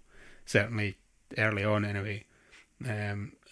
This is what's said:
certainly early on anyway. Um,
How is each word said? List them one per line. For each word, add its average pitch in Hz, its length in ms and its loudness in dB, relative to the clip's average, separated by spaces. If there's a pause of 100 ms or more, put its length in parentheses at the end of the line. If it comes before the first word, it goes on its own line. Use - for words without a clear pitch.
(480)
certainly 107 500 2 (400)
early 107 260 2
on 104 220 4
anyway. 101 400 -4 (580)
Um, 104 500 -4 (180)